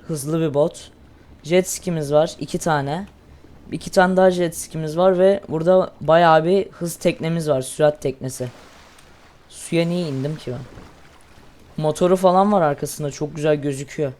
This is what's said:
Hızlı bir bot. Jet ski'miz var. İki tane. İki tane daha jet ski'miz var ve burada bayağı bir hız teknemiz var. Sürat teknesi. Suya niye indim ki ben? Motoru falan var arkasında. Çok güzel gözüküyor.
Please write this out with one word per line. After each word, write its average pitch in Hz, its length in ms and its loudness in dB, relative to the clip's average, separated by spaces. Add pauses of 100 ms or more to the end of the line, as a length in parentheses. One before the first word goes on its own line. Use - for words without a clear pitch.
Hızlı 156 320 -4
bir 160 140 0
bot. 147 380 -2 (520)
Jet 180 260 2
ski'miz 156 440 -4
var. 156 260 2
İki 165 200 -6
tane. 151 480 -2 (640)
İki - 200 -10
tane 185 260 4
daha 185 140 6
jet 175 260 -2
ski'miz 156 400 -8
var 185 220 4
ve 196 300 4
burada 175 520 2
bayağı 160 420 6
bir 185 280 0
hız 170 240 -8
teknemiz 165 540 -2
var. 131 120 0
Sürat 147 400 0
teknesi. 131 460 -6 (1000)
Suya - 360 -4
niye 175 220 -4
indim 139 280 -6
ki 135 160 -10
ben? 120 80 -10 (1200)
Motoru 175 320 2
falan 190 360 4
var 202 100 2
arkasında. 143 500 -2
Çok 147 240 -10
güzel 151 200 0
gözüküyor. 143 640 -6